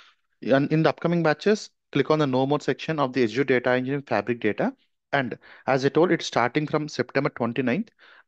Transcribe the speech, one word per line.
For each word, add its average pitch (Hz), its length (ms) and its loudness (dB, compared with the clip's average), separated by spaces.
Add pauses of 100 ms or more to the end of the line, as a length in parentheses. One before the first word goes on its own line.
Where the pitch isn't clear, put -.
(420)
And 135 300 2
in 156 100 2
the 156 80 4
upcoming 170 340 0
batches, 202 460 0 (240)
click 139 180 0
on 156 80 4
the 147 80 2
Know 131 180 2
More 147 140 -2
section 151 400 -4
of 131 140 -2
the 131 100 2
Azure 113 220 0
Data 131 260 2
Engineering 131 340 -2
Fabric 117 360 -2
Data. 127 300 0 (420)
And 135 220 -2 (300)
as 131 180 2
I 139 60 2
told, 156 220 2
it's 160 160 -2
starting 127 400 0
from 151 200 -2
September 139 420 -4
twenty-ninth, 123 600 -2 (380)